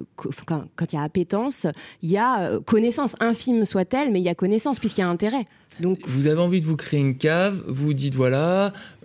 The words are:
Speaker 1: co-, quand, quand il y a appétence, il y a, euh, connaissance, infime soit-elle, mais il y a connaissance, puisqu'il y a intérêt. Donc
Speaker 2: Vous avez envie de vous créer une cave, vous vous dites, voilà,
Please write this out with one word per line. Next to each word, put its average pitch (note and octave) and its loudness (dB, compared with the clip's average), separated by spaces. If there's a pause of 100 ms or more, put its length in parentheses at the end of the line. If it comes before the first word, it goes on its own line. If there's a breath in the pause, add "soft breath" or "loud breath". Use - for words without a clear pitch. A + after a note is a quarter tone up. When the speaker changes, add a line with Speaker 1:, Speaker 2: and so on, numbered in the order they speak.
(140)
Speaker 1:
co-, - -10 (160)
quand, D#3 -4 (100)
quand - -4
il D#3+ -4
y - -2
a C#3+ -2
appétence, G3 -2 (360 loud breath)
il E3 -2
y G3 2
a, G#3+ 2
euh, G#2 0
connaissance, A#3 2
infime A#3 2
soit-elle, A#3+ 0
mais F#3 2
il F3+ 0
y F3+ 2
a E3+ 0
connaissance, A3 0
puisqu'il G#3 -2
y F#3 2
a F3+ 0
intérêt. G#3 0 (360 soft breath)
Donc F3+ 0
Speaker 2:
Vous C#3 2
avez D#3 4
envie F3 2
de D#3 -2
vous D#3 0
créer C#3+ -2
une C3+ 2
cave, F3+ 0
vous C3+ -2
vous D3+ 2
dites, C3+ -2
voilà, D#3 2 (320 loud breath)